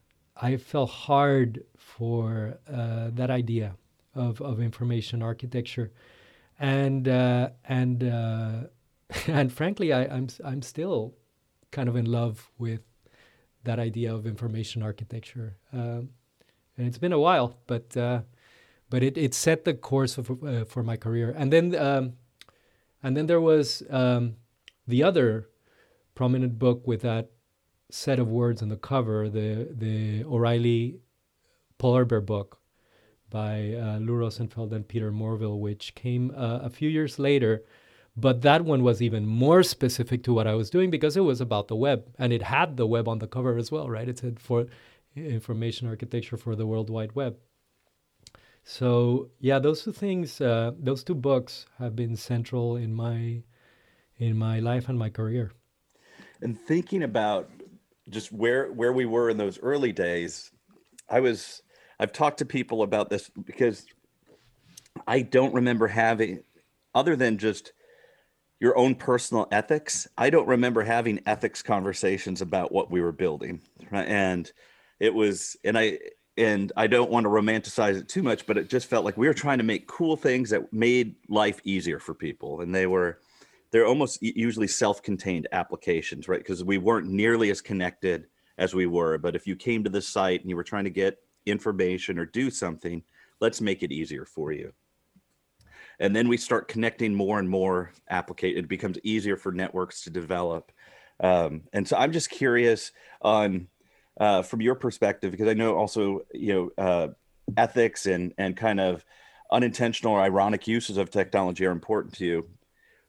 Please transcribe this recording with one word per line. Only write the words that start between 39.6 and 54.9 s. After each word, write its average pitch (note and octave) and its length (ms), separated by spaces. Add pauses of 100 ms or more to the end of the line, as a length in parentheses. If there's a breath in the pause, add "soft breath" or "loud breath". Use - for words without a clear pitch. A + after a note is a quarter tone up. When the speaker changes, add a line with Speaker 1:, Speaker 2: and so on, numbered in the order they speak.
Speaker 1:
specific B2 600
to B2 100
what A2 120
I G#2+ 80
was A2 160
doing F#3 200
because D3+ 260
it G3 40
was C3+ 200
about A2 280
the A2 80
web, C3 420
and B2 140
it A2+ 100
had C3+ 340
the A#2+ 100
web A2+ 220
on A2+ 100
the G#2+ 80
cover B2 300
as A#2 160
well, D3+ 160
right? A#2 200
It B2 100
said A#2+ 200
for A#2+ 280 (500 soft breath)
information A#2 720
architecture A#2 480
for A2+ 180
the A2 120
World A2 240
Wide A2 240
Web. C#3 220 (1300 soft breath)
So B2 640 (100)
yeah, C3+ 180
those D3+ 240
two G#3+ 100
things, F#3 480
uh, A#2 380
those C3+ 240
two F3+ 120
books C3 520 (120)
have A#2 180
been A#2 180
central A#2+ 640
in A2+ 180
my, A#2 480 (760 soft breath)
in A2+ 180
my A2 240
life A#2+ 280
and B2+ 100